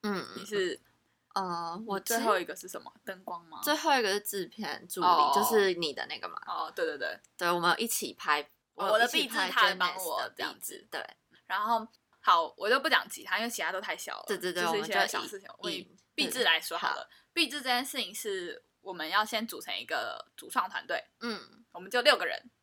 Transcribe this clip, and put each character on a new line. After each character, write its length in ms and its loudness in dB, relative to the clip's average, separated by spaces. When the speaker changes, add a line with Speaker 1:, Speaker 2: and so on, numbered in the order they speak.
Speaker 1:
嗯， 320 -2
Speaker 2:
你 100 -12
是 300 -2
Speaker 1:
嗯。 80 -20
呃， 540 -4
我 100 -2
Speaker 2:
你 80 -6
最 140 0
后 180 4
一 80 -2
个 100 -10
是 120 -16
什 120 -10
么？ 140 -16
Speaker 1:
其 60 -20
实 60 -20
Speaker 2:
灯 180 -10
光 220 -10
吗？ 180 -16
Speaker 1:
最 120 2
后 220 4
一 60 4
个 100 2
是 60 2
制 260 -4
片 420 -8
助 140 -6
理， 60 4
Speaker 2:
哦。 260 6
Speaker 1:
就 100 4
是 300 6
你 180 -2
的 140 -4
那 140 -8
个 100 -6
嘛。 160 -10
Speaker 2:
哦， 300 -6
对， 100 -2
对， 100 -4
对。 240 -6
Speaker 1:
对， 140 0
我 100 4
们 120 4
有 60 4
一 100 -2
起 260 -4
拍， 260 0
Speaker 2:
哦， 100 -4
我 0 -
的 80 4
Speaker 1:
我 60 6
有 60 6
一 20 0
起 200 0
拍 200 -2
Speaker 2:
壁 0 -
纸 80 -4
他 80 6
来 100 6
帮 220 0
我， 260 -2
Speaker 1:
Janice 0 -
的 80 -6
壁 0 -
纸， 80 -20
Speaker 2:
这 60 -4
样 160 -6
子。 320 -12
Speaker 1:
对。 260 -8
Speaker 2:
然 120 -2
后， 280 2
好， 360 6
我 140 -2
就 100 6
不 80 0
讲 220 4
其 140 -12
他， 160 0
因 40 0
为 60 -2
其 140 -4
他 80 0
都 100 -4
太 160 -6
小 160 -8
了， 140 -10
Speaker 1:
对， 100 -2
对， 160 -4
对， 100 0
Speaker 2:
就 120 2
是 60 0
一 20 -4
些 240 2
小 160 -2
事 160 -10
情。 180 -20
Speaker 1:
我 60 -18
们 100 -4
就 60 -6
以， 100 -16
Speaker 2:
我 20 -20
以 60 -20
壁 160 0
纸 140 0
来 180 4
说 160 -6
好 120 0
了。 40 -2
Speaker 1:
以， 60 -6
好。 80 -10
Speaker 2:
壁 140 2
纸 100 -6
这 60 -8
件 200 2
事 140 -6
情 160 -6
是 500 -6
我 120 -10
们 160 -6
要 160 4
先 220 -4
组 120 -10
成 160 -8
一 80 -8
个 540 -6
主 140 -16
创 180 0
团 160 -8
队。 180 -4
Speaker 1:
嗯。 500 -10
Speaker 2:
我 80 -14
们 100 -14
就 120 2
六 140 8
个 120 -4
人 240 -6